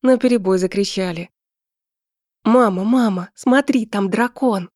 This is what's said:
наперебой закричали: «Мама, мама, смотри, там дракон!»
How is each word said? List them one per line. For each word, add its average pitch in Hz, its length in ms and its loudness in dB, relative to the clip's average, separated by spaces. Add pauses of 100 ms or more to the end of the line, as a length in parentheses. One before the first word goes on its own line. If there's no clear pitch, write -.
наперебой 240 560 2
закричали: 180 720 -4 (1120)
«Мама, 220 400 2
мама, 214 520 0
смотри, 262 500 0
там 202 240 -4
дракон!» 220 680 -2